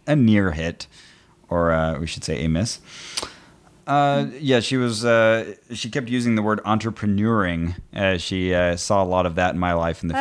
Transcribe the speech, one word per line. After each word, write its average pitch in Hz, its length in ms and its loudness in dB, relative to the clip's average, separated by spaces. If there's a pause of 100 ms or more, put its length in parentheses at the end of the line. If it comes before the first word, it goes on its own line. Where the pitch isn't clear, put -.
a 147 80 0
near 107 380 4
hit, 80 340 -6 (640)
or, 85 240 2
uh, 80 260 0
we 82 80 -6
should - 180 -10
say 76 200 -4
a 80 40 0
miss. 82 300 -2 (1080)
Uh, 143 400 2 (120)
yeah, 131 220 2
she 131 160 -2
was, 117 280 0
uh, 113 500 4 (180)
she 113 180 -8
kept 120 180 -6
using 120 280 0
the 107 60 2
word 107 220 0
entrepreneuring 104 1080 0 (180)
as 95 300 0
she, 92 320 -2
uh, 87 220 2
saw 98 260 0
a - 20 2
lot 90 220 0
of 82 80 -2
that 90 200 0
in 85 40 -4
my 87 140 0
life 82 300 -2
in 85 60 -4
the 78 120 -4